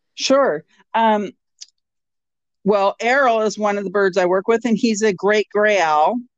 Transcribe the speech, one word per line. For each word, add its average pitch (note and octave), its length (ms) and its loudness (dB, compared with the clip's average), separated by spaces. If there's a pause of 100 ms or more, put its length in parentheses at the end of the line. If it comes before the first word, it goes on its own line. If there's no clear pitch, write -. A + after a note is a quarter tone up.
(140)
Sure. B3 500 -2 (300)
Um, A3 380 0 (1300)
Well, G3 360 0
Errol A#3 420 0
is G#3 160 -4
one G3+ 200 -2
of G3+ 60 -8
the F#3+ 60 -8
birds G3 260 0
I F#3 100 2
work F#3 220 0
with, A3+ 160 0
and A3+ 120 0
he's G#3+ 260 -2
a G#3+ 100 2
great G#3 400 -2
gray G#3 280 2
owl. D#3+ 360 2 (220)